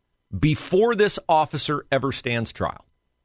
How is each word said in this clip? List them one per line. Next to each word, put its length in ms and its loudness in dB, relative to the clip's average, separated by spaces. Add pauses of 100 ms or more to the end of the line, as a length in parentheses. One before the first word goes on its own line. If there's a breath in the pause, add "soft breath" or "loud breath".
(380)
before 580 2
this 320 2
officer 640 0
ever 200 0
stands 420 -4
trial, 320 -6 (400)